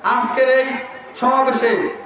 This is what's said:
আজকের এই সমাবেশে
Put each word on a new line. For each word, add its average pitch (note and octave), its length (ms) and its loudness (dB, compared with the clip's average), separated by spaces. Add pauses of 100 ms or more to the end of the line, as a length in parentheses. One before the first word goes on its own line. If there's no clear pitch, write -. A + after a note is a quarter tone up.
(140)
আজকের C4 340 0 (100)
এই C4 80 0 (540)
সমাবেশে B3 500 2 (340)